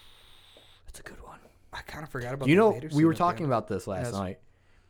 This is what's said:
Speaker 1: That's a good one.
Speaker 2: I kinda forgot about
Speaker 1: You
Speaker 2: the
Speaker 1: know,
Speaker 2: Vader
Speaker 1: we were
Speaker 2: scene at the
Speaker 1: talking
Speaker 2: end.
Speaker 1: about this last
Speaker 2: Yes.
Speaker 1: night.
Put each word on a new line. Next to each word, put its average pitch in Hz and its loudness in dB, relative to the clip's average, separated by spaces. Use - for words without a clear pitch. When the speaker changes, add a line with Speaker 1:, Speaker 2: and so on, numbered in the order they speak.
Speaker 1:
That's - -18
a - -20
good - -18
one. - -20
Speaker 2:
I - -12
kinda 151 -12
forgot 123 -8
about 135 0
Speaker 1:
You 160 8
Speaker 2:
the 208 8
Speaker 1:
know, 220 6
Speaker 2:
Vader - -8
Speaker 1:
we 151 4
were 160 6
Speaker 2:
scene - -4
at - -4
the 180 2
Speaker 1:
talking 175 -6
Speaker 2:
end. 135 0
Speaker 1:
about 110 0
this 95 -6
last 101 -4
Speaker 2:
Yes. 117 -6
Speaker 1:
night. 98 -6